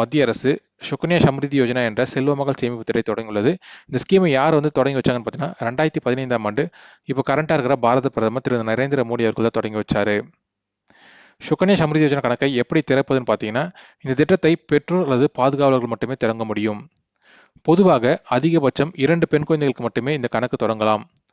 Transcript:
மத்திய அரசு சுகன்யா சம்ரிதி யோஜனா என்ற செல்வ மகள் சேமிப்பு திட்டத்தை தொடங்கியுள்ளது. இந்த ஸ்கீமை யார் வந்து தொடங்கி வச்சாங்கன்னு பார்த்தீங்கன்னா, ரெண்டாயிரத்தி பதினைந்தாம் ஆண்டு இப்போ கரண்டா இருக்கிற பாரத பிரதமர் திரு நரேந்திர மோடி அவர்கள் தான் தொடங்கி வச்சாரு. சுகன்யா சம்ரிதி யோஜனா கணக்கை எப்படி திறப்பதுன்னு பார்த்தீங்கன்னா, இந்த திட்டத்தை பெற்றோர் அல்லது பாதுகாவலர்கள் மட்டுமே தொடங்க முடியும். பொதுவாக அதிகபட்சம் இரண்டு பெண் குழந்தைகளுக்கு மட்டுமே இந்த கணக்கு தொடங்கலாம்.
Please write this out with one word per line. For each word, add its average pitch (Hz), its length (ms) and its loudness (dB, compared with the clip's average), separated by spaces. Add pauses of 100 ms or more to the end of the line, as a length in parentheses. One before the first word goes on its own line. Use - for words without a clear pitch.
மத்திய 127 260 0
அரசு 117 240 0 (380)
சுகன்யா 165 360 -2
சம்ரிதி 139 360 0
யோஜனா 123 280 0
என்ற 110 140 -2 (120)
செல்வ 139 240 0
மகள் 139 220 -4
சேமிப்பு 120 260 -4
திட்டத்தை 117 220 -2
தொடங்கியுள்ளது. 110 420 -2 (380)
இந்த 131 140 -2
ஸ்கீமை 190 360 4
யார் 156 200 4
வந்து 147 180 0
தொடங்கி 135 220 2
வச்சாங்கன்னு 123 280 -2
பார்த்தீங்கன்னா, - 420 -8
ரெண்டாயிரத்தி 151 380 -2
பதினைந்தாம் 123 420 -2
ஆண்டு 107 140 -2 (480)
இப்போ 131 200 -2
கரண்டா 156 260 0
இருக்கிற 123 200 0 (100)
பாரத 127 280 2
பிரதமர் 113 320 -2
திரு 117 240 -2
நரேந்திர 131 400 -2
மோடி 117 180 -2
அவர்கள் 113 200 0
தான் 113 100 -4
தொடங்கி 107 240 -4
வச்சாரு. 104 340 -2 (1300)
சுகன்யா 185 320 2
சம்ரிதி 156 240 2
யோஜனா 139 200 0
கணக்கை 123 240 0 (140)
எப்படி 160 260 -2
திறப்பதுன்னு 131 400 0
பார்த்தீங்கன்னா, 110 340 -2 (420)
இந்த 131 160 -2
திட்டத்தை 165 300 2 (200)
பெற்றோர் 170 360 0
அல்லது 131 200 2 (120)
பாதுகாவலர்கள் 131 540 2
மட்டுமே 120 320 -6
தொடங்க 113 260 -2
முடியும். 104 300 -4 (880)
பொதுவாக 156 440 6 (240)
அதிகபட்சம் 147 540 2 (140)
இரண்டு 165 300 2
பெண் 151 140 0
குழந்தைகளுக்கு 143 380 -2
மட்டுமே 123 320 -4
இந்த 120 160 -4
கணக்கு 120 300 -2
தொடங்கலாம். 107 400 0 (280)